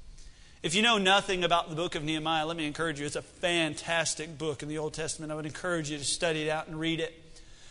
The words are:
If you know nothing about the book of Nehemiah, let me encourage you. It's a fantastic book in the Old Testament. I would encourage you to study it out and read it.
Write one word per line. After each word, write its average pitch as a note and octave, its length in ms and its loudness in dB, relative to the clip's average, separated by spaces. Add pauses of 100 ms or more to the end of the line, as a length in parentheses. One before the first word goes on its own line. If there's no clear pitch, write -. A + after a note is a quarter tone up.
(640)
If E3 120 0
you G#3 80 6
know A3+ 160 8
nothing F#3+ 460 4
about E3+ 260 4
the D3+ 60 -4
book F3 180 0
of E3 80 -2
Nehemiah, D#3 440 0
let E3+ 100 -4
me D#3 100 -2
encourage D3+ 320 -2
you. D3 80 -4
It's D3 80 -6
a D#3+ 80 -4
fantastic E3 1160 0
book D3 260 -2
in D3 40 -8
the D3+ 100 -4
Old D3+ 160 -4
Testament. D#3 360 -6
I D3+ 60 -4
would D3+ 100 -6
encourage D#3+ 440 -2
you D3+ 80 -4
to C#3 60 -8
study D#3 380 0
it D3+ 60 0
out D#3 180 -2
and D#3+ 120 -8
read D#3+ 200 0
it. D#3+ 180 -4 (540)